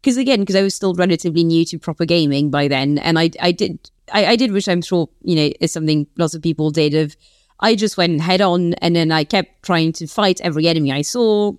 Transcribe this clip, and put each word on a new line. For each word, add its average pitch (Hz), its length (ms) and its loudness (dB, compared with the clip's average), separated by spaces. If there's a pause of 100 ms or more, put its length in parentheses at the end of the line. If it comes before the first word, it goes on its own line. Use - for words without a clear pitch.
'cause 247 140 2
again, 247 280 0
'cause 190 100 -2
I 196 80 4
was 196 120 -2
still 190 180 -2
relatively 175 500 0
new 165 220 2
to 165 140 -10
proper 170 260 -4
gaming 151 440 0
by 143 180 0
then. 139 300 0
And 165 200 0
I, 165 220 2
I 175 120 0
did, 185 280 -4 (320)
I, 208 140 2
I 226 100 4
did, 226 160 0
which 196 160 -2
I'm 175 140 0
sure, 170 280 -2 (140)
you 175 120 0
know, 151 140 2 (100)
is 165 120 -2
something 156 360 -2 (100)
lots 165 160 -2
of 160 80 -12
people 156 300 -2
did, 151 220 0
of 156 220 -2 (440)
I 226 160 2
just 208 220 -2
went 170 240 0
head 185 200 2
on 175 340 2
and 170 200 0
then 160 160 2
I 160 120 0
kept - 400 -4
trying 160 300 0
to 160 140 -10
fight 175 340 0
every 160 260 -2
enemy 156 240 2
I 139 100 -2
saw. 208 580 0